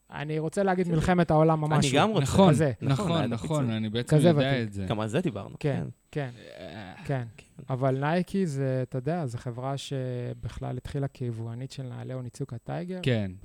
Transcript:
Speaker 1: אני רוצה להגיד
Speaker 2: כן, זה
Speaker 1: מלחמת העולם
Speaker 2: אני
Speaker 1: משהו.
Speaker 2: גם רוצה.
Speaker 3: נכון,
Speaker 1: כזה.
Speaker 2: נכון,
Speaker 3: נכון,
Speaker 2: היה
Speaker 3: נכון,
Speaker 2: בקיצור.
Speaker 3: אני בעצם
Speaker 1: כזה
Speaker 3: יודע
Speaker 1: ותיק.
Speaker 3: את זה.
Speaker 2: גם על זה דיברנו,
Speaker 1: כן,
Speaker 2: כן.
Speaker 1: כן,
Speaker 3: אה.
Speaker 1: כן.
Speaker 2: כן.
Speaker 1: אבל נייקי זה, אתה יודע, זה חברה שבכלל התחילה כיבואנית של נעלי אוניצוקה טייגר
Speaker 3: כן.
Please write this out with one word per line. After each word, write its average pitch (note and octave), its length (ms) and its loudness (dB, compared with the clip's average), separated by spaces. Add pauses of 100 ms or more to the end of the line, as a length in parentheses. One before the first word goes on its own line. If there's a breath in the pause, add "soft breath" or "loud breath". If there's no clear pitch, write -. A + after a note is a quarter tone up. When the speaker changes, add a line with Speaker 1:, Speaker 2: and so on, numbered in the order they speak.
(100)
Speaker 1:
אני D3+ 280 -6
רוצה D#3+ 240 -2
להגיד F#3 220 2
Speaker 2:
כן, F3 60 -2
זה E3 60 2
Speaker 1:
מלחמת E3+ 340 4
העולם D#3 340 6
Speaker 2:
אני D3+ 140 2
Speaker 1:
משהו. C#3+ 200 4
Speaker 2:
גם G3 120 4
רוצה. G#3+ 120 2
Speaker 3:
נכון, F#3 280 8
Speaker 1:
כזה. C#3 220 4 (100)
Speaker 2:
נכון, - 60 0 (180)
Speaker 3:
נכון, E3+ 120 2
Speaker 2:
היה - 80 2
Speaker 3:
נכון, A#2+ 320 -2
Speaker 2:
בקיצור. A#2+ 180 0
Speaker 3:
אני A2 120 -2
בעצם A#2+ 280 2
Speaker 1:
כזה D3+ 120 8
Speaker 3:
יודע D#3 120 6
Speaker 1:
ותיק. C3+ 280 0
Speaker 3:
את G2+ 40 -10
זה. G2 160 -6
Speaker 2:
גם G#2+ 120 0
על A2 80 -2
זה A#2+ 120 0
דיברנו, A2+ 400 -6
Speaker 1:
כן, C#3+ 240 -2 (260)
Speaker 2:
כן. C#3+ 200 -6
Speaker 1:
כן, A#2 120 -18 (180)
Speaker 3:
אה. F#2 340 -14 (100)
Speaker 1:
כן. C3+ 200 -4 (120)
Speaker 2:
כן. - 80 -20 (260)
Speaker 1:
אבל C3+ 340 0
נייקי F3+ 420 0
זה, C3+ 360 -2
אתה C3 160 -6
יודע, D3+ 280 -4
זה A#2+ 120 -6
חברה B2+ 400 -6
שבכלל B2+ 960 -8
התחילה C#3 320 -6
כיבואנית A#2 640 -8
של C#3 100 -12
נעלי A#2+ 320 -10
אוניצוקה B2 440 -10
טייגר F3 440 -8
Speaker 3:
כן. A2 280 0 (140)